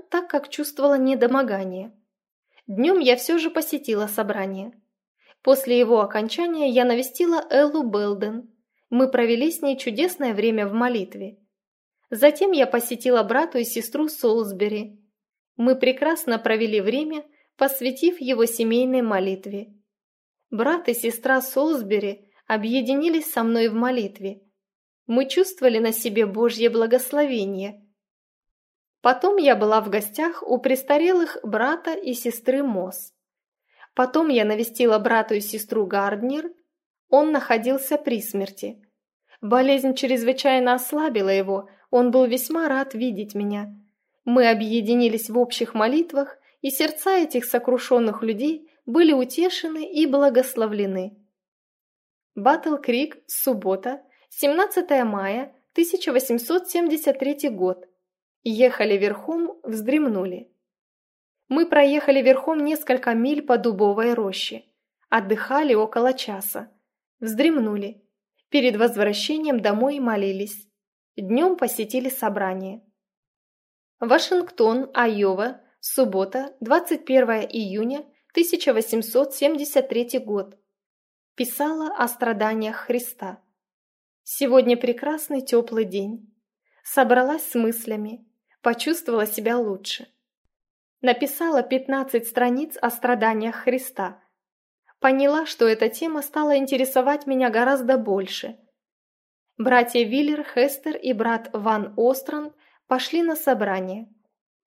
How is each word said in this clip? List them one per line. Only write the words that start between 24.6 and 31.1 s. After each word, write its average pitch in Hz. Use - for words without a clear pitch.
Мы 254
чувствовали 269
на 226
себе 220
Божье 226
благословение. 226
Потом 359
я 277
была 214
в 214
гостях 302
у 247
престарелых 302